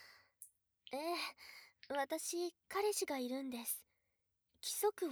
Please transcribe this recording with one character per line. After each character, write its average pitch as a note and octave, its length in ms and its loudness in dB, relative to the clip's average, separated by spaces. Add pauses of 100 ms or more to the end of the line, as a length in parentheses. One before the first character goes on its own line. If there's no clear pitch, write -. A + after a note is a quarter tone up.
(920)
え B3+ 60 0
え、 E4 180 2 (720)
私、 D#4+ 640 0 (140)
彼 G#4 260 2
氏 G4 120 2
が C#4+ 120 0
い B3 100 0
る C4 160 0
ん C4 60 -2
で A#3+ 160 -4
す。 - 180 -4 (760)
規 - 160 -2
則 G4+ 340 2